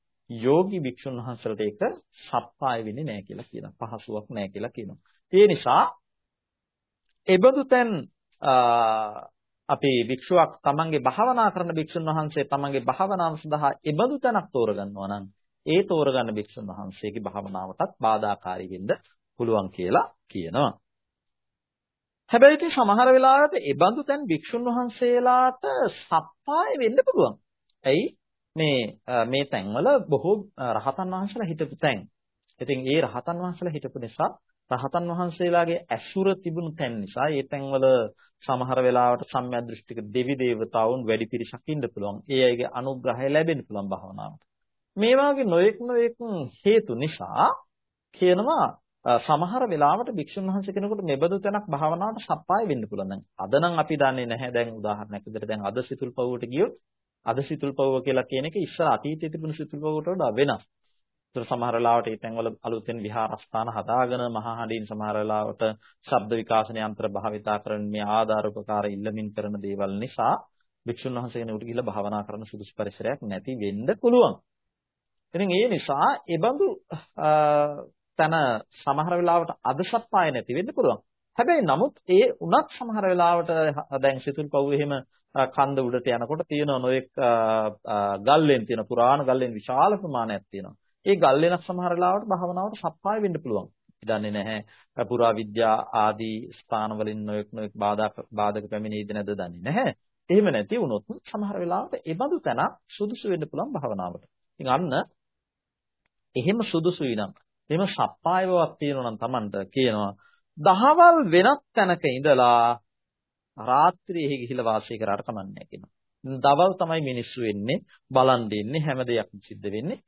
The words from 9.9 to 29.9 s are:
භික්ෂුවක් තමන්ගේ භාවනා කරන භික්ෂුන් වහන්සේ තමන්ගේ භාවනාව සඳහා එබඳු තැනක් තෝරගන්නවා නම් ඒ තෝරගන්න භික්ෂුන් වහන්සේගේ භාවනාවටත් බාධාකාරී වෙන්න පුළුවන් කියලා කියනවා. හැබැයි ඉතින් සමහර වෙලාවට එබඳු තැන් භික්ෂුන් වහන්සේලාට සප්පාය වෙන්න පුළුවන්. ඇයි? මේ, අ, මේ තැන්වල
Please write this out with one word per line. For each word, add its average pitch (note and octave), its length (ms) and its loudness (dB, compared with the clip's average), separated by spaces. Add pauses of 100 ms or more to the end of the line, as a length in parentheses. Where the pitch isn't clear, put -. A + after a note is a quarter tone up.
භික්ෂුවක් C#3 580 2
තමන්ගේ D3+ 420 0
භාවනා G#3+ 500 2
කරන F3 200 -4
භික්ෂුන් D#3+ 340 -6
වහන්සේ D#3 400 -2
තමන්ගේ C#3 380 -2
භාවනාව E3+ 520 -2
සඳහා D3+ 360 -2 (100)
එබඳු F#3 360 0
තැනක් A3 320 -2
තෝරගන්නවා G2+ 580 -2
නම් G2+ 180 -8 (400)
ඒ E3 180 2
තෝරගන්න C#3 480 0
භික්ෂුන් G#2+ 360 -10
වහන්සේගේ G2+ 560 -10
භාවනාවටත් G2 720 -8
බාධාකාරී G2+ 720 -2
වෙන්න F#2+ 220 -6 (480)
පුළුවන් A2 300 0
කියලා F#2 360 0 (200)
කියනවා. G#2 460 -2 (1600)
හැබැයි C4+ 240 10
ඉතින් D4+ 160 -2
සමහර A#3 380 6
වෙලාවට C4 520 8
එබඳු E3+ 420 4
තැන් C#4+ 200 -2
භික්ෂුන් A3+ 420 -2
වහන්සේලාට B3 960 2 (300)
සප්පාය C#4+ 800 -2
වෙන්න B3 260 2
පුළුවන්. A3 340 2 (500)
ඇයි? D3+ 200 2 (500)
මේ, D3+ 240 0 (240)
අ, B2+ 100 -8 (100)
මේ C3+ 220 -2
තැන්වල A2+ 420 -2 (160)